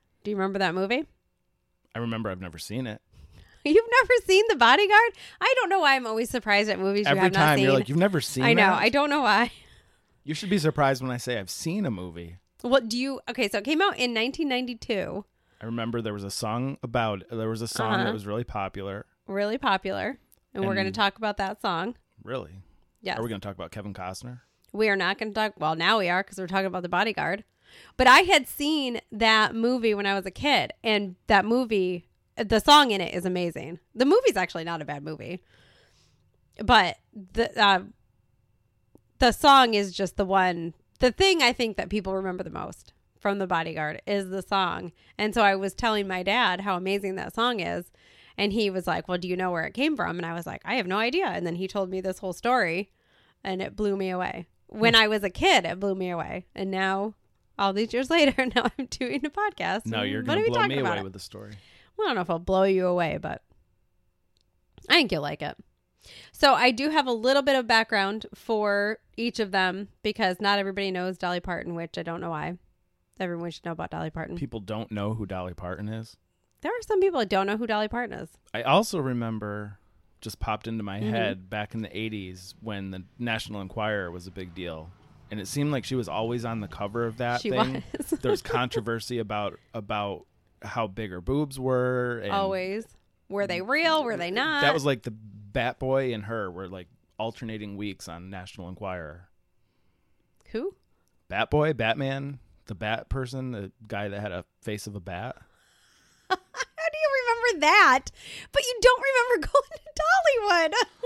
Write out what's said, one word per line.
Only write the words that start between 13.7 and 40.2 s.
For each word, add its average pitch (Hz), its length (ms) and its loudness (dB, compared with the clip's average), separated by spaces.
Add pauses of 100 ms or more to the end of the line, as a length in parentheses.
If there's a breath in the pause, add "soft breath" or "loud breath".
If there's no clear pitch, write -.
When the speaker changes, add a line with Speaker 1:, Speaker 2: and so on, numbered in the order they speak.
Speaker 1:
out 392 160 0
in 247 160 -2
nineteen 269 340 -2
ninety-two. 233 760 -4 (360)
Speaker 2:
I 110 60 -12
remember 117 340 -4
there 107 140 -4
was 101 100 -8
a 98 60 -8
song 120 520 -4
about, 113 480 -2
there 110 200 -4
was 110 100 -4
a 113 80 -6
song 110 240 -2
that 196 120 0
Speaker 1:
Uh-huh. - 80 0
Speaker 2:
was 101 140 -8
really 107 180 -4
popular. 98 600 -8 (220)
Speaker 1:
Really 208 320 -4
popular. 202 600 -4 (360)
And 190 100 -2
we're 196 100 0
gonna 196 120 -2
Speaker 2:
And 190 80 -6
Speaker 1:
talk 202 240 0
about 208 200 -4
that 196 220 -6
song. 190 360 -4 (260)
Speaker 2:
Really? 95 400 -10 (400)
Speaker 1:
Yes. 185 160 -6
Speaker 2:
Are 113 40 -4
we 120 60 -4
gonna 104 120 -8
talk 101 140 -10
about 87 160 -12
Kevin 101 220 -10
Costner? 95 480 -12 (320)
Speaker 1:
We 214 160 0
are 196 80 2
not 190 220 -2
gonna 220 140 -6
talk, 214 260 -2
well, 160 180 0
now 185 220 4
we 185 100 0
are 180 160 2
'cause - 140 -16
we're 185 80 -6
talking 190 200 0
about 180 180 -6
The 175 40 -6
Bodyguard. 180 560 -2 (540 soft breath)
But 254 80 6
I 262 140 12
had 330 280 4
seen 285 520 -2 (120)
that 220 420 4
movie 226 400 2
when 202 120 -2
I 196 80 2
was 190 120 -2
a 185 40 -8
kid, 240 420 0 (100)
and 208 340 0 (100)
that 196 180 6
movie, 214 640 0 (280)
the 220 240 2
song 285 320 8
in 196 100 0
it - 120 -6
is 180 120 -2
amazing. 175 520 -4 (160)
The 254 120 0
movie's 415 320 4
actually 170 260 -4
not 170 160 -6
a 147 60 -12
bad 143 160 -8
movie. 156 400 -10 (1200 soft breath)
But 202 320 6 (160)
the, 214 380 -4 (120)
uh, 190 200 6 (1400)
the 240 140 6
song 262 420 8
is 202 180 0
just 190 240 -4
the 202 80 2